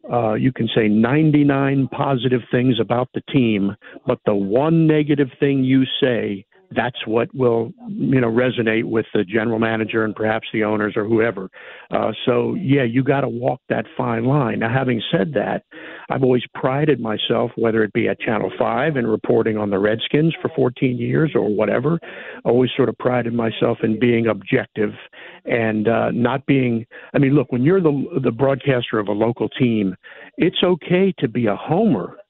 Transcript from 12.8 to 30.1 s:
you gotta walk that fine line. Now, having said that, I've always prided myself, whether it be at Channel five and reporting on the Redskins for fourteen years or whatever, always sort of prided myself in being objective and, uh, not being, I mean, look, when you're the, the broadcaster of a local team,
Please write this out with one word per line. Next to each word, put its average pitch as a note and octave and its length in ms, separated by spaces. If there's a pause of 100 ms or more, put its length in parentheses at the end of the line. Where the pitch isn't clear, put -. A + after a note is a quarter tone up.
you B2 220
gotta C#3 240
walk B2 400
that A2+ 160 (120)
fine A#2 280
line. B2+ 340
Now, A2+ 140
having B2+ 280 (120)
said E3+ 220
that, - 280 (480)
I've C3 140
always B2 180 (100)
prided C#3 460
myself, A#2 560
whether A2+ 300
it G2+ 80
be A2 160
at G2+ 100
Channel G#2 400
five B2 380
and A#2 120
reporting A2 480
on G#2 140
the G2 80
Redskins A2+ 640
for B2+ 140
fourteen B2+ 400
years C3+ 400
or G#2+ 120
whatever, A2 520 (440)
always A#2+ 320
sort B2 120
of A2 100
prided A#2+ 360
myself A#2 500
in A2 160
being A#2 260
objective G#2 640 (540)
and, A2 420
uh, A2+ 240
not A#2+ 360
being, B2 400 (280)
I C3 40
mean, C#3 160
look, C#3+ 180
when B2 100
you're F3+ 200
the, D3+ 420
the B2+ 80
broadcaster C3 680
of G2+ 80
a G#2 60
local A2 380
team, G#2+ 440 (440)